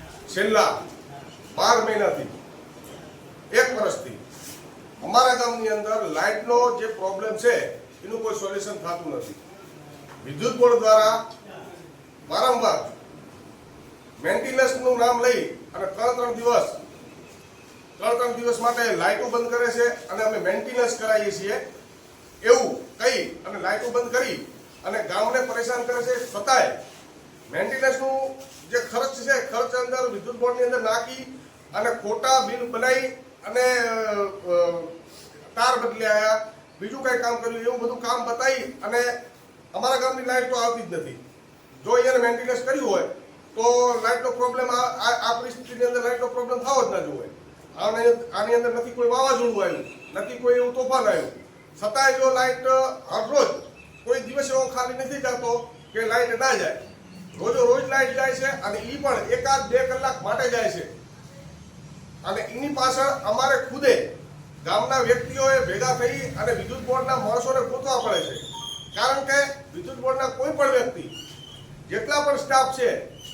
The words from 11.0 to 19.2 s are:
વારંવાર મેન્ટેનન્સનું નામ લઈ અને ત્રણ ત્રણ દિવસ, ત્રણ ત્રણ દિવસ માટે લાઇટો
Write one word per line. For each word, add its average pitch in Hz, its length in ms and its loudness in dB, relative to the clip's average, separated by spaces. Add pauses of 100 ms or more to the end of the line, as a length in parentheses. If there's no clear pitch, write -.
વારંવાર 233 520 2 (1400)
મેન્ટેનન્સનું 254 760 2
નામ 240 240 4
લઈ 240 220 4 (300)
અને - 100 -6
ત્રણ 233 300 0
ત્રણ 240 180 -2
દિવસ, 233 360 2 (1300)
ત્રણ 233 200 0
ત્રણ 240 160 0
દિવસ 233 260 0
માટે 233 240 2
લાઇટો 202 460 0